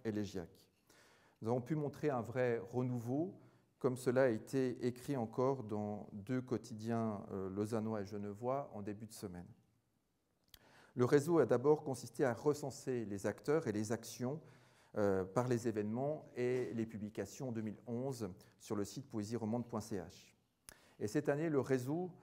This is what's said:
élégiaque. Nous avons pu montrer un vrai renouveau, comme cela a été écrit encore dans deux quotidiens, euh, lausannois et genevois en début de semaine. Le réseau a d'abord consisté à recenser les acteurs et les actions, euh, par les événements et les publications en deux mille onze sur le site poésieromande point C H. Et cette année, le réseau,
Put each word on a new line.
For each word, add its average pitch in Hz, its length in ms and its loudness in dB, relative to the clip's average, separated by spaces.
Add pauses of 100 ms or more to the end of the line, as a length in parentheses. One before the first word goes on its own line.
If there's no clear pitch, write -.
élégiaque. 98 640 -4 (720)
Nous 110 80 -4
avons 123 140 2
pu 151 140 -2
montrer 147 340 -2
un 127 100 2
vrai 117 380 2
renouveau, 127 840 -2 (400)
comme 127 180 2
cela 127 240 6
a 135 60 8
été 123 580 0
écrit 127 280 -2
encore 131 480 2
dans 104 520 -4
deux 117 260 -2
quotidiens, 113 800 -2 (100)
euh, 95 180 -2
lausannois 107 500 0
et 98 60 -6
genevois 107 640 -4
en 104 80 -8
début 107 240 -8
de 104 80 -14
semaine. 90 320 -10 (1500)
Le 123 100 4
réseau 147 340 6
a 151 60 8
d'abord 143 380 4
consisté 131 420 -2
à 123 80 4
recenser 135 720 0
les 98 220 -4
acteurs 147 400 2
et 110 60 2
les 107 200 0
actions, 127 480 -4 (560)
euh, 95 300 4
par 123 220 0
les 120 200 2
événements 117 640 -2
et 123 380 0
les 113 140 0
publications 107 640 -6
en - 20 -4
deux 113 80 -2
mille 107 160 -4 (100)
onze 120 440 -4 (280)
sur - 160 -6
le 104 120 0
site 131 240 -8
poésieromande 113 580 -2
point 107 140 -2
C 104 160 -4
H. - 340 -12 (640)
Et - 80 0
cette 147 220 2
année, 151 220 2
le 143 100 6
réseau, 135 500 2 (120)